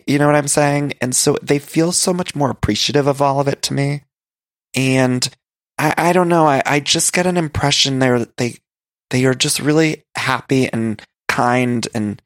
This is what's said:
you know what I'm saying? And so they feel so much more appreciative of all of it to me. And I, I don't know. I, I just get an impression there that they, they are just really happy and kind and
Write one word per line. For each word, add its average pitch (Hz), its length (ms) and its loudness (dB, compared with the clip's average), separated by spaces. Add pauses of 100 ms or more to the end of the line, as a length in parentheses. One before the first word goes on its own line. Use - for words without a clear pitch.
you 143 120 2
know 147 80 2
what 147 100 4
I'm 143 100 0
saying? 143 540 0
And 127 120 -4
so - 280 0
they 143 180 0
feel 160 320 -2
so 185 220 -2
much 180 200 -6
more 143 160 0
appreciative 120 580 0
of 139 140 0
all 139 200 0
of 139 80 0
it 139 140 -4
to - 100 -4
me. 139 300 -4 (720)
And 131 540 0 (500)
I, 151 200 0
I 170 160 2
don't 180 160 2
know. 170 160 4
I, 135 200 4
I 143 140 0
just 165 320 -2
get 180 140 0
an 180 100 0
impression 143 640 0
there 127 200 2
that - 180 -8
they, 120 180 -4 (540)
they 127 160 2
are 131 80 4
just 135 260 -2
really 151 440 0 (120)
happy 131 540 0
and 113 320 -4 (260)
kind 123 680 0
and 107 300 -4